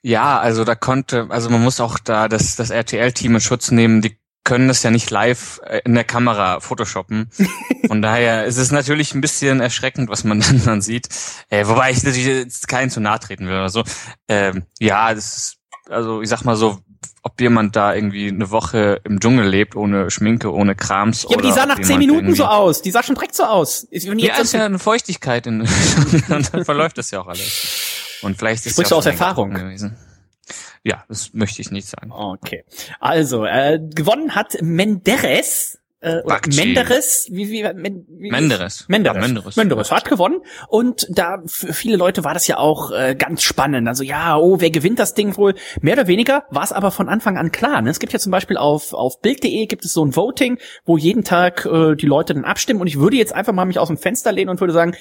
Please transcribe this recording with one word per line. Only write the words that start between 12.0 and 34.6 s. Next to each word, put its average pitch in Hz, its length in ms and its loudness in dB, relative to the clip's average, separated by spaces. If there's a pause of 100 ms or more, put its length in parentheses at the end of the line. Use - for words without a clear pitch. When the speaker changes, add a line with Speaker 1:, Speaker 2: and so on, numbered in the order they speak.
Speaker 1:
natürlich 127 240 0
jetzt 131 400 -4
keinen 131 220 -2
zu 120 120 -6
nahe 107 180 0
treten 95 280 -10
will 92 80 -2
oder 95 140 -2
so. 113 140 -2 (460)
Ähm, 98 340 0 (160)
ja, 110 340 2
das 107 120 -6 (120)
ist, - 200 -10 (320)
also 113 320 -4
ich 107 80 -6
sag 117 160 -2
mal 120 100 2
so, 107 220 0 (460)
ob - 180 -6
jemand 113 340 2
da 104 180 4
irgendwie 101 360 -4
eine 98 220 -4
Woche 107 520 0
im 104 160 -2
Dschungel 113 300 4
lebt, 98 260 0
ohne 101 360 0
Schminke, 110 420 0
ohne 98 220 2
Krams, 101 480 -2
Speaker 2:
Ja, - 100 -10
aber - 80 2
die 262 60 0
Speaker 1:
oder 226 80 4
Speaker 2:
sah 262 80 4
Speaker 1:
ob 285 60 2
Speaker 2:
nach 277 60 2
zehn - 120 -6
Speaker 1:
jemand 277 120 4
Speaker 2:
Minuten 285 200 6
Speaker 1:
irgendwie 359 180 2
Speaker 2:
so 269 80 4
aus. 202 360 4
Die 190 100 -4
sah 233 120 2
schon 269 120 0
direkt - 200 -8
so 381 80 2
aus. 196 400 0
Ist, 185 260 -10
wenn 208 80 -2
die 233 100 2
Speaker 1:
Ja, 220 80 2
Speaker 2:
jetzt 277 100 2
Speaker 1:
ist - 80 -2
ja 220 120 2
eine 196 140 -2
Feuchtigkeit 175 680 -2
in, 113 220 -2 (320)
<laughs> 151 300 4
dann 147 140 0 (200)
verläuft 156 340 0
das - 140 -8
ja 101 80 -8
auch 92 80 -12
alles. - 960 -8
Und 98 160 -4
vielleicht 113 280 -2
ist 127 80 -6
Speaker 2:
Sprichst 170 180 2
Speaker 1:
ja 160 40 6
Speaker 2:
du 160 40 4
aus 147 40 0
Speaker 1:
schon 151 80 2
länger - 140 -4
Speaker 2:
Erfahrung? 123 280 -2
Speaker 1:
gewesen. 95 440 -8 (840)
Ja, - 260 -4
das - 240 -12
möchte 107 280 -4
ich - 80 -12
nicht 98 180 -10
sagen. - 260 -18
Speaker 2:
Okay. - 500 -10 (380)
Also, 131 440 0
äh, 135 340 2 (140)
gewonnen 220 420 0
hat - 260 -4